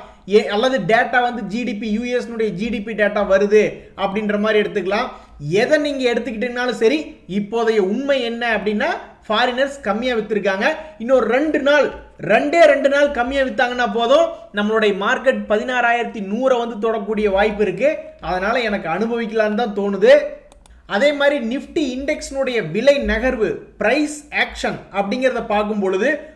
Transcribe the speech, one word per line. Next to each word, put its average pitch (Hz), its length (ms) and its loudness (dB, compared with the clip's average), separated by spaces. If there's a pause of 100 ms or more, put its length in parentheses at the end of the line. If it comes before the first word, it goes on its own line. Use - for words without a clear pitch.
(280)
ஏ-, 208 180 4
அல்லது 240 320 2
டேட்டா 226 420 2
வந்து 240 220 0
ஜி 202 200 -4
டி 208 120 -4
பி, 208 160 -6
யூ 220 120 0
எஸ் 247 260 -2
னுடைய 220 240 -2
ஜி 190 160 -4
டி 226 120 -4
பி 214 140 -8
டேட்டா 202 360 0
வருது 202 480 4 (180)
அப்படின்ற 202 420 -2
மாதிரி 208 300 2
எடுத்துக்கலாம். 202 400 -2 (400)
எதை 247 300 2
நீங்க 269 340 0
எடுத்துக்கிட்டீங்கனாலும் 247 580 -4
சரி, 226 580 0
இப்போதைய 220 500 0
உண்மை 254 440 0
என்ன 233 340 -2
அப்படின்னா, 208 300 -2 (420)
ஃபாரினர்ஸ் 247 540 0
கம்மியா 233 320 -2
வித்திருக்காங்க. 202 500 -2 (340)
இன்னொரு 240 280 2
ரெண்டு 294 320 0
நாள், 277 320 4 (300)
ரெண்டே 285 440 4
ரெண்டு 277 240 6
நாள் 285 220 4
கம்மியா 262 320 -2
வித்தாங்கன்னா 247 520 0
போதும், 262 340 4 (260)
நம்மளுடைய 208 440 2
மார்க்கெட் 247 400 0 (100)
பதினாறாயிரத்தி 240 720 0
நூறை 233 460 0
வந்து 226 260 -2
தொடக்கூடிய 214 380 -2
வாய்ப்பு 202 320 2
இருக்கு. 208 340 0 (240)
அதனால 185 400 -2
எனக்கு 208 280 -4
அனுபவிக்கலாம்னு 214 640 -2
தான் 208 220 -2
தோணுது. 202 420 6 (680)
அதே 208 260 2
மாதிரி 277 440 0
Nifty 262 420 -4
இண்டெக்ஸ்னுடைய 269 720 -4
விலை 247 340 -4
நகர்வு, 220 500 -4 (240)
பிரைஸ் 277 520 -4
ஆக்ஷன் 220 480 -6 (140)
அப்படிங்கிறத 240 540 -2
பார்க்கும் 208 340 -2
பொழுது, 196 400 -2 (160)